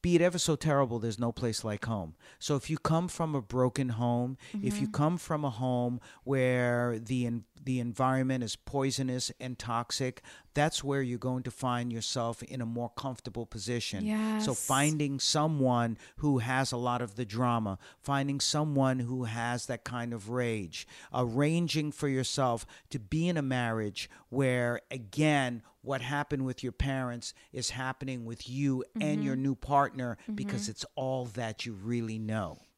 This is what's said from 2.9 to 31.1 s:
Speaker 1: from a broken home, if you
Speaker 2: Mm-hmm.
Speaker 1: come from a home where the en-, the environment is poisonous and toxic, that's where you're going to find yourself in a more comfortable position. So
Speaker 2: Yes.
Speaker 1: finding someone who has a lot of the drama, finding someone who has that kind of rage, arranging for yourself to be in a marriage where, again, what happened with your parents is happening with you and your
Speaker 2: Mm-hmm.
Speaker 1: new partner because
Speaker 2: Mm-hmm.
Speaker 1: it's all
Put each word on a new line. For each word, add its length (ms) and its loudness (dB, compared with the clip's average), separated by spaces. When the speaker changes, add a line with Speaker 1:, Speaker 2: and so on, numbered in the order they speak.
Speaker 1:
from 280 -2
a 60 0
broken 480 2
home, 480 0
if 200 -2
you 60 0
Speaker 2:
Mm-hmm. 40 -6
Speaker 1:
come 260 2
from 280 -4
a 40 0
home 520 -2
where 760 2
the 260 0
en-, 200 -2
the 160 0
environment 640 2
is 140 -4
poisonous 840 -2
and 180 -8
toxic, 640 -2
that's 300 2
where 180 0
you're 160 -2
going 260 -2
to 80 -6
find 420 -2
yourself 500 -2
in 160 -8
a 60 -2
more 320 -4
comfortable 480 -6
position. 560 -4
So 100 0
Speaker 2:
Yes. 160 -2
Speaker 1:
finding 540 2
someone 760 4
who 220 4
has 340 0
a 40 -2
lot 240 0
of 140 -6
the 100 -4
drama, 540 0
finding 400 0
someone 580 4
who 240 -2
has 440 -2
that 180 -4
kind 280 -4
of 160 -8
rage, 560 -2
arranging 800 2
for 160 -2
yourself 560 0
to 100 -4
be 300 0
in 80 2
a 40 0
marriage 680 0
where, 540 2
again, 680 2
what 200 -2
happened 440 -2
with 180 -4
your 80 -2
parents 640 -2
is 200 -4
happening 520 -4
with 260 -10
you 360 2
and 200 2
your 140 2
Speaker 2:
Mm-hmm. 80 -2
Speaker 1:
new 120 2
partner 640 2
because 300 -2
Speaker 2:
Mm-hmm. 80 -4
Speaker 1:
it's 140 -10
all 300 -2